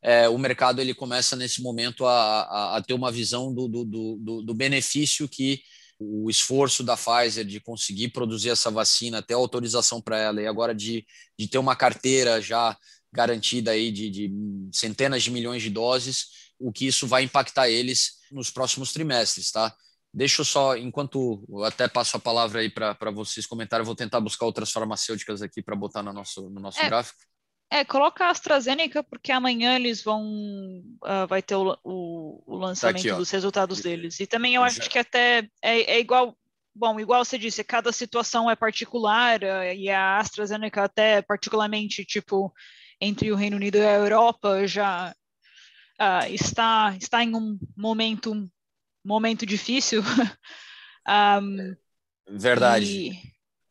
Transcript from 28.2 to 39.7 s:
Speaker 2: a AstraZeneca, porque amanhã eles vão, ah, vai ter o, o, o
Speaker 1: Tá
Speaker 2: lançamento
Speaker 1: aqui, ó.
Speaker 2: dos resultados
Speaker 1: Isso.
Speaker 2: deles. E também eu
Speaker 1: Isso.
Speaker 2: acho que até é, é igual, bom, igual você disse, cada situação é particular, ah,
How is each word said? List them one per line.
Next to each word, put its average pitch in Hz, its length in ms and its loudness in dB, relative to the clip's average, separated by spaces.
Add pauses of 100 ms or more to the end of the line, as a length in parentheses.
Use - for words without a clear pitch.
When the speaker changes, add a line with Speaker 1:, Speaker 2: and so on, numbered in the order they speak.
Speaker 2:
a 349 60 4
AstraZeneca, 285 720 0
porque - 280 -8
amanhã 247 440 2
eles 240 280 0
vão, 208 800 -6 (200)
ah, 190 220 0
vai 190 160 0
ter - 140 -4
o, 190 280 2
o, 170 640 -10
o - 140 -8
Speaker 1:
Tá 185 60 -4
Speaker 2:
lançamento 185 340 0
Speaker 1:
aqui, 202 120 0
ó. 185 60 0
Speaker 2:
dos 180 120 -4
resultados 190 500 0
Speaker 1:
Isso. 185 80 -6
Speaker 2:
deles. 170 320 -6
E 196 80 -4
também 247 280 0
eu 254 100 6
Speaker 1:
Isso. 240 160 0
Speaker 2:
acho - 80 -6
que 254 100 2
até 240 500 2 (120)
é, 226 340 2
é 233 40 6
igual, 240 380 2 (360)
bom, 220 260 0
igual 240 240 4
você 254 140 -4
disse, 214 260 -6
cada 233 280 0
situação 233 600 0
é 220 60 4
particular, 226 840 2
ah, 190 300 -2